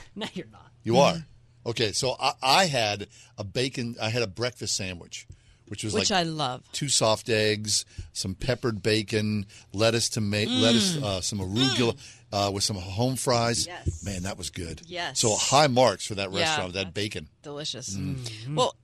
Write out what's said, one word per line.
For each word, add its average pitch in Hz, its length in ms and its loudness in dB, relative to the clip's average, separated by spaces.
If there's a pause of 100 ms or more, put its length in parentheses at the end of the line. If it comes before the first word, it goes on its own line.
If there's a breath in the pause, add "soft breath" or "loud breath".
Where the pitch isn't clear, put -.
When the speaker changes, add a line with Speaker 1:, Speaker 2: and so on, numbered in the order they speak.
Speaker 1:
<laughs> - 100 -20
No, 208 180 -8
you're 170 180 -10
not. 87 160 -20 (160)
Speaker 2:
You 110 100 0
Speaker 3:
Mm-hmm. 127 260 6
Speaker 2:
are. 160 60 -12 (380)
Okay, 113 280 0
so 127 280 -2
I, 135 120 2 (100)
I 147 240 6
had 107 420 0 (300 loud breath)
a 104 60 -8
bacon, 123 580 -2
I 110 80 -2
had 117 140 0
a 107 40 -2
breakfast 110 480 -4
sandwich, 90 520 -8 (400 soft breath)
which - 160 -10
was 110 100 -4
Speaker 3:
Which 196 160 2
Speaker 2:
like 190 120 2
Speaker 3:
I - 20 0
love. 151 480 -4
Speaker 2:
two 143 180 -4
soft 110 400 2
eggs, 107 560 2 (280 loud breath)
some - 200 -6
peppered 117 480 -2
bacon, 107 640 0 (260 loud breath)
lettuce, 113 380 2
toma-, 104 380 0
Speaker 3:
Mm. - 120 0
Speaker 2:
lettuce, 120 380 4
uh, 98 240 -2
some - 160 -4
arugula, 113 560 2 (400 loud breath)
Speaker 3:
Mm. 101 140 2
Speaker 2:
uh, 101 40 0
with 101 120 -2
some 107 140 -2
home 101 380 -2
fries. 117 520 2
Speaker 3:
Yes. - 360 -6
Speaker 2:
Man, 92 200 -6
that 98 160 -6
was 87 100 -8
good. 82 380 -10
Speaker 3:
Yes. 170 320 -6
Speaker 2:
So 107 160 4
high 143 320 6
marks 120 400 4
for 107 80 -6
that 95 180 -2
Speaker 3:
Yeah, 98 60 -2
Speaker 2:
restaurant, 151 340 0
that 98 120 -2
Speaker 3:
that's 85 100 -12
Speaker 2:
bacon. 95 340 -6 (140)
Speaker 3:
delicious. 143 520 -8
Speaker 2:
Mm. 143 200 -4
Speaker 1:
Mm-hmm. 120 400 -8
Speaker 3:
Well, - 280 0